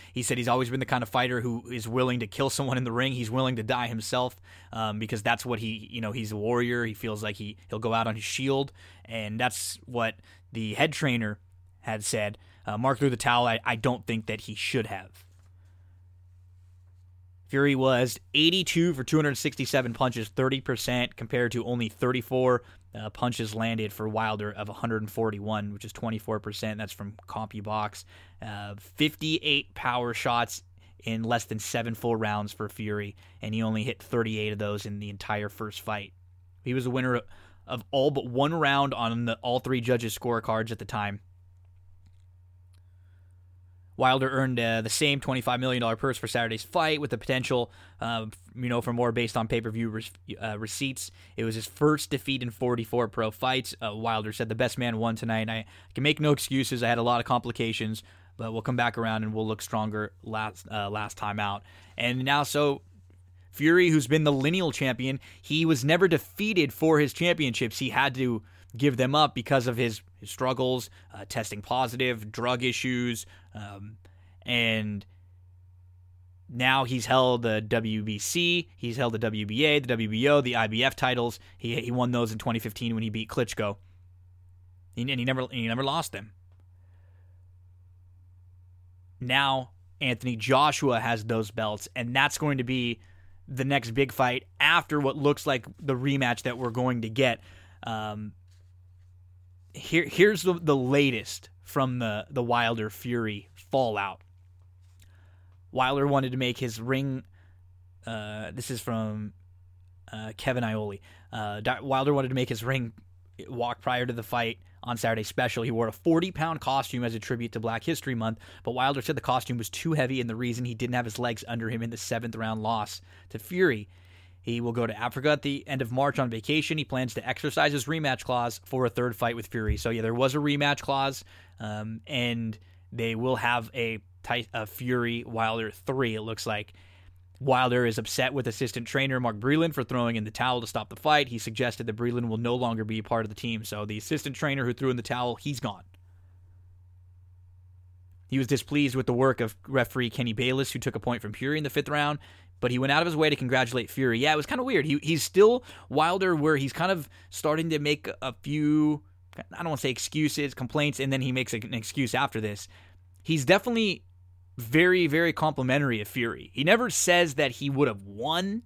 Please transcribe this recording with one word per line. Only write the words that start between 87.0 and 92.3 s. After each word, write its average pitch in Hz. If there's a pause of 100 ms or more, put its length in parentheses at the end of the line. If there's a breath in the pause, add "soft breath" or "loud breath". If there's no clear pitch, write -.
Now 131 (320)
Anthony 127
Joshua 131
has 117
those 113
belts, 107
and 120
that's 139